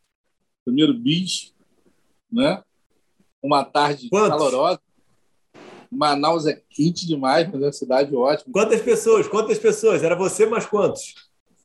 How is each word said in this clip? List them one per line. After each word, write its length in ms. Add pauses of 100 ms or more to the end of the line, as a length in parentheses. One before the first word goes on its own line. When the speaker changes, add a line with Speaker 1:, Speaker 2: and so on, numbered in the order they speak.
(640)
Speaker 1:
primeiro 300
bis, 580 (760)
né? 320 (800)
Uma 220
tarde 460
Speaker 2:
Quantos? 200
Speaker 1:
calorosa. 520 (1120)
Manaus 520
é 240
quente 360
demais, 460
mas 100
é 40
uma 60
cidade 440
ótima. 360
Speaker 2:
Quantas 300
pessoas? 460
Quantas 320
pessoas? 440
Era 120
você 300
mais 200
quantos? 480 (520)